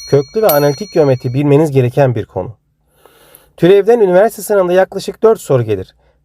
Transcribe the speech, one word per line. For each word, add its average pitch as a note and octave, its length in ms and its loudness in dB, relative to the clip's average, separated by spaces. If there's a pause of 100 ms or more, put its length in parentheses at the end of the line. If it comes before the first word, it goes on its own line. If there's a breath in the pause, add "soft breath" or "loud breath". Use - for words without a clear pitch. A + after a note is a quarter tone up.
(100)
köklü C#3+ 320 0
ve G#3 60 2
analitik D3 460 -2
geometri C3+ 400 0
bilmeniz D3 360 0
gereken C3 440 0
bir G#2+ 120 -6
konu. F#2+ 300 -10 (1000 soft breath)
Türevden G3+ 440 2
üniversite G3 420 2
sınavında F#3 300 -2
yaklaşık F#3 500 -4
dört A3+ 180 2
soru C3 220 -2
gelir G#2 320 -6 (300)